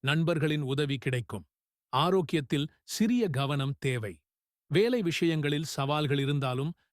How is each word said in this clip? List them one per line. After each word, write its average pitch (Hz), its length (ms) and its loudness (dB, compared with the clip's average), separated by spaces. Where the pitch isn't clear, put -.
நண்பர்களின் 151 580 2
உதவி 139 360 -2
கிடைக்கும். 120 480 -4
ஆரோக்கியத்தில் 151 760 0
சிறிய 233 460 0
கவனம் 139 500 -2
தேவை. 117 340 -4
வேலை 226 300 4
விஷயங்களில் 160 600 0
சவால்கள் 143 560 0
இருந்தாலும் 139 560 -2